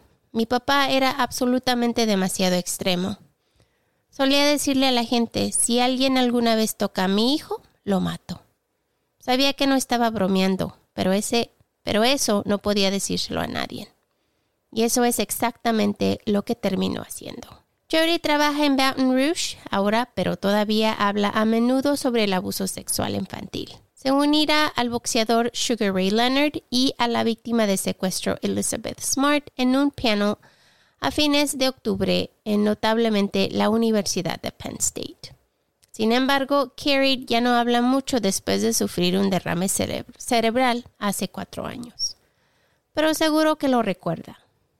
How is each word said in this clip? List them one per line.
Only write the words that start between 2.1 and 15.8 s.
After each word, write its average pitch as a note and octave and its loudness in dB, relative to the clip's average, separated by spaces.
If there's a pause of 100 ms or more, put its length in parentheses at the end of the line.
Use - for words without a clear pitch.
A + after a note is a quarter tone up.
extremo. F#3 -2 (960)
Solía C#4 2
decirle C#4 2
a B3+ 2
la A#3+ 2
gente, A3+ -2
'Si A#3+ 0
alguien C4 2
alguna A#3 2
vez A3 0
toca G3 -2
a F#3 0
mi A3 2
hijo, - -6 (220)
lo G3 0
mato.' E3+ -8 (760)
Sabía C4+ 2
que C#4+ 0
no C4+ 4
estaba A#3+ 0
bromeando, F#3+ 0 (160)
pero F#3 0
ese, A3 0 (320)
pero G#3+ 2
eso A#3+ 2
no G3+ 0
podía G3+ 0
decírselo F#3 -4
a - -4
nadie. - -8 (840)
Y A3 -2
eso A#3+ 2
es A#3+ 0
exactamente G#3 -2